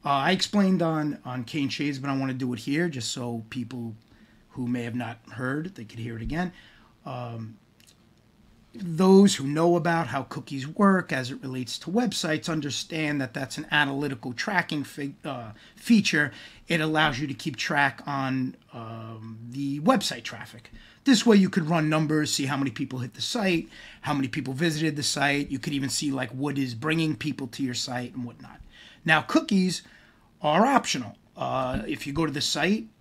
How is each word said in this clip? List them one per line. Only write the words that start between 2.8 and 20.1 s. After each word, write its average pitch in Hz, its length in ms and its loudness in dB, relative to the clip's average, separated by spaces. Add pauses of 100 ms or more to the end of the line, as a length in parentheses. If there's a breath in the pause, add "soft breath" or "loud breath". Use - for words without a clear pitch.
just 127 220 -6
so 120 400 -6
people 117 440 -8 (640 soft breath)
who 123 100 -4
may 123 160 -2
have 120 120 -6
not 120 240 -6 (140)
heard, 135 420 -4
they 117 100 -14
could 113 140 -16
hear 117 160 -8
it 113 80 -8
again. 165 280 -4 (540 loud breath)
Um, 117 520 -10 (1160)
those 190 640 8
who 139 100 -6
know 160 300 4
about 165 320 2
how 127 160 -4
cookies 139 440 -8
work 190 460 4
as 131 160 -4
it 139 140 -10
relates 131 360 -8
to - 120 -8
websites 175 600 -2
understand 147 680 -2
that 127 140 -6
that's 135 240 -8
an 156 120 -10
analytical 139 600 -2
tracking 165 500 -2
fi-, 139 300 -10 (100)
uh, 123 280 -8 (240 loud breath)
feature. 156 560 4 (360 loud breath)
It 170 140 0
allows 156 380 2
you 151 80 -4
to 135 80 -6
keep 139 200 -6
track 143 520 0
on, 131 480 -2 (180)
um, 113 640 -12 (100)
the 139 340 -6
website 160 420 2